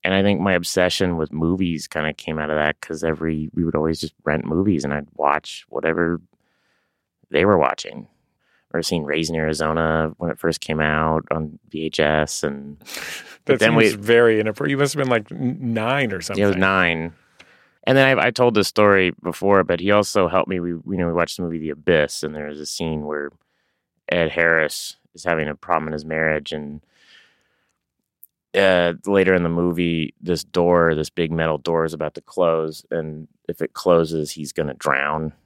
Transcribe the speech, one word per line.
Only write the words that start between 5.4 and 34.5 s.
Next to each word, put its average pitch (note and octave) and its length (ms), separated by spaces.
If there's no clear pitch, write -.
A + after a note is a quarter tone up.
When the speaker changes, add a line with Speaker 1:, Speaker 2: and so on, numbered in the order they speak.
Speaker 1:
whatever E2+ 500
they D#2+ 140
were G2+ 120
watching. - 500
I - 680
remember E2 60
seeing E2 220
Raising D#2+ 300
Arizona D#2+ 840
when E2+ 140
it - 80
first E2 200
came D#2 200
out D#2 520
on D#2 280
V D#2+ 160
H D#2 160
S, D2+ 420
and C#2+ 360
Speaker 2:
<laughs> - 80
That C3+ 100
Speaker 1:
but A2 40
then A2+ 180
Speaker 2:
seems A2 200
Speaker 1:
we G2+ 40
Speaker 2:
very A2+ 400
inappro-, A2 280
you C#3 80
must C#3 160
have D3 100
been, C3 60
like, A2 200
n-, B2+ 300
nine A#2 540
or F#2 80
something. G2 180
Speaker 1:
Yeah, G#2 60
I G2+ 40
was F#2+ 80
nine. F2 560
And C3 140
then C3+ 200
I, F2 100
I B2 40
told A#2+ 240
this G2+ 140
story G2 420
before, F#2 440
but F2 160
he G2 100
also G2+ 380
helped F2+ 180
me. F2+ 140
We, F2 80
you E2+ 160
know, F2+ 220
we E2 60
watched E2+ 220
the F#2 80
movie E2 160
The D#2 120
Abyss, D2+ 520
and D2+ 100
there D2+ 140
was D2+ 140
a D2+ 40
scene D#2 380
where D2 280
Ed E2+ 240
Harris E2 640
is F2 120
having D#2+ 240
a D2 60
problem D#2 320
in D#2 60
his D2+ 120
marriage, D#2 480
and, D2 260
uh, F#2 380
later F#2+ 280
in F2 100
the E2+ 60
movie, E2+ 720
this E2+ 240
door, E2+ 500
this D2+ 140
big E2+ 200
metal D#2+ 280
door, E2 260
is D#2+ 100
about D#2 220
to - 60
close, D#2+ 720
and D#2 360
if E2 120
it D2+ 120
closes, E2 580
he's D2+ 220